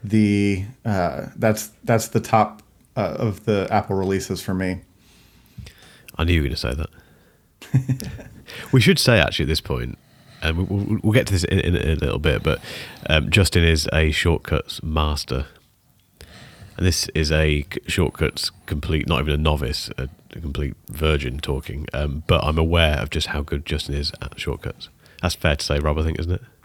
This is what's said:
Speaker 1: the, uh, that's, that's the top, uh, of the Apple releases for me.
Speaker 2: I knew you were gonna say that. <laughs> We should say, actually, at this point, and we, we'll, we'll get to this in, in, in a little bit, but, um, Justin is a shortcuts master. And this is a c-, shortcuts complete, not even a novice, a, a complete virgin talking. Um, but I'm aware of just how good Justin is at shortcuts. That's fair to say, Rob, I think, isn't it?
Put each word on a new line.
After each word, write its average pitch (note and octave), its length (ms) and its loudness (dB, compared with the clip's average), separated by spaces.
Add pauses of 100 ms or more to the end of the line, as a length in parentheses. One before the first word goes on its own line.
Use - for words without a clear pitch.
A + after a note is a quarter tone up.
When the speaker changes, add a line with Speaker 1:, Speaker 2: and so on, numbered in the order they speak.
Speaker 1:
the, G2+ 600 2 (200)
uh, F2 420 -2 (100)
that's, A2 320 0 (140)
that's A2+ 260 0
the - 120 0
top, A2 420 0 (340)
uh, F2+ 220 -2
of G#2 280 -2
the G2+ 240 2
Apple G2+ 260 0
releases F#2+ 460 -2
for F#2+ 120 -4
me. F#2 260 -2 (1400)
Speaker 2:
I - 80 -2
knew E2+ 100 4
you D#2+ 80 4
were C#2 60 0
gonna B1+ 80 -4
say B1 180 -4
that. - 1600 -6
<laughs> - 0 - (400)
We C3 100 6
should F#3+ 180 4
say, A#2 200 6
actually, D2+ 260 2
at B1+ 40 -4
this D#2 120 0
point, B1 380 -6 (440)
and D#2+ 160 0
we, F#2 60 0
we'll, G2+ 380 -2
we'll G#2+ 100 2
get - 140 4
to - 60 -2
this F2+ 120 2
in, F#2+ 160 2
in, F2 140 2
in D#2 220 2
a - 40 -2
little - 180 0
bit, C#2+ 240 0
but, - 180 0 (480)
um, D#2 220 2
Justin F2 340 4
is D#2+ 280 4
a D#2+ 200 4
shortcuts - 680 -2
master. D2+ 640 -2 (1300)
And F#2 100 0
this - 280 0
is D#2 180 0
a D#2 300 2
c-, - 240 -8
shortcuts - 680 -2 (140)
complete, D2+ 420 -2
not D#2+ 120 2
even D2+ 140 0
a D2 40 0
novice, D2+ 580 0
a, - 120 -6 (240)
a - 80 -12
complete D2 340 -6 (140)
virgin C#2+ 520 -2
talking. C2+ 540 -6
Um, D2 320 -4
but - 180 4
I'm D#2 140 2
aware E2 420 4
of - 100 -6
just - 180 -4
how D2+ 120 -4
good D2 260 -6
Justin C#2+ 280 -4
is C#2+ 260 -4
at - 180 -12
shortcuts. - 500 -8 (340)
That's F2+ 120 0
fair D2+ 220 2
to - 80 -6
say, D2 160 0
Rob, D2+ 180 2
I D#2 60 0
think, D#2+ 160 -2
isn't E2 120 -2
it? - 100 -4 (220)